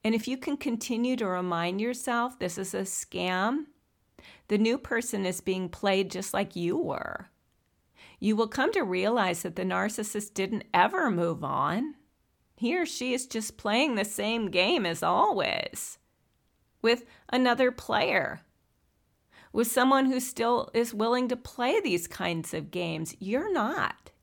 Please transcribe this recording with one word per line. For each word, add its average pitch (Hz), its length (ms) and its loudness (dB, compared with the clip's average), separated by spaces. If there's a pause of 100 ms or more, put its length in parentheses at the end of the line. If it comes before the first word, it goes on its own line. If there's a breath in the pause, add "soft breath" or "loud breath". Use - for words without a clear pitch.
And 226 140 0
if 226 140 -2
you 254 80 -2
can 285 180 -4
continue 240 600 -2
to 220 100 -2
remind 180 540 -2
yourself 233 580 -2
this 180 180 -4
is 190 160 -6
a 190 100 -2
scam, 190 840 -2 (840 loud breath)
the 208 100 2
new 226 200 4
person 226 480 -2
is 180 160 -2
being 185 260 -2
played 190 420 0
just 190 240 -6
like 196 220 -2
you 175 220 0
were. - 520 -4 (880 loud breath)
You 208 200 2
will 226 100 2
come 269 240 0
to 370 140 0
realize 190 560 2
that 175 160 -6
the 185 60 -2
narcissist 202 720 -2
didn't 196 300 -2 (100)
ever 269 380 4
move 170 320 0
on. 156 520 -2 (600)
He 247 220 0
or 339 80 2
she 254 280 -4
is 254 140 -4
just 220 300 -6
playing 240 380 2
the 208 100 2
same 214 460 -2
game 196 340 4
as 170 180 -2
always, - 920 0 (840)
with 233 220 2 (240 loud breath)
another 254 420 4
player, - 720 0 (1120 loud breath)
with 233 160 2
someone 269 380 6
who 262 160 2
still 240 520 0
is 233 200 0
willing 233 340 0
to 247 80 -2
play 254 460 0
these 175 260 0
kinds 170 460 -4
of 156 180 -6
games. 165 480 -4
You're 254 320 -2
not, - 600 -2 (120)